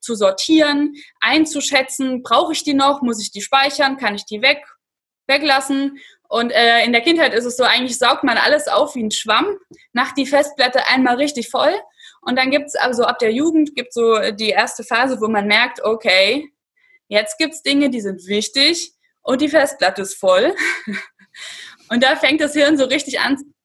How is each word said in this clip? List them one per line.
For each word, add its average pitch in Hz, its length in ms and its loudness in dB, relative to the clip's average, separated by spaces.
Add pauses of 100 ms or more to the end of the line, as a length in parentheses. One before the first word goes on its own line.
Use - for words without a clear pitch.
zu 233 140 -6
sortieren, 294 800 2 (280)
einzuschätzen, 269 1000 0
brauche 302 300 2
ich - 120 -4
die 294 100 -2
noch, 277 280 2
muss 226 200 -2
ich - 100 -10
die 202 100 -12
speichern, 269 560 0
kann 208 180 -4
ich 202 100 -12
die 208 160 -8
weg, 285 200 2 (680)
weglassen? 277 720 0 (300)
Und, 233 220 -2
äh, 233 320 4
in 233 100 0
der 233 80 2
Kindheit 311 320 2
ist 233 120 -2
es 240 120 -6
so, 254 60 0
eigentlich 240 360 0
saugt 254 240 2
man 240 140 0
alles 294 300 0
auf 269 280 0
wie 233 80 -4
ein 214 80 -4
Schwamm, 220 340 0 (460)
macht 262 260 -2
die 269 80 0
Festplatte 269 640 0
einmal 247 300 2
richtig 285 320 -2
voll 294 240 0 (480)
und 254 180 -2
dann 262 100 0
gibt's 285 260 -2
also 240 280 0
ab - 160 -2
der 220 120 2
Jugend 302 440 0
gibt's 247 180 -8
so 220 380 0
die 214 180 -4
erste 214 340 0
Phase, 262 380 -2
wo 214 60 0
man 208 180 0
merkt, 226 380 0
okay, 220 680 2 (580)
jetzt 208 300 -2
gibt's 320 240 -4
Dinge, 285 300 2
die 240 100 -4
sind 190 240 -8
wichtig 269 680 -2 (280)
und 262 200 -2
die 294 80 2
Festplatte 277 520 0
ist 190 140 -8
voll. 202 400 2 (300)
<laughs> 202 100 -8 (960)
Und 240 120 0
da 269 140 4
fängt 302 260 2
das 294 120 0
Hirn 294 240 4
so 262 80 2
richtig 254 340 -2
an 262 180 0 (280)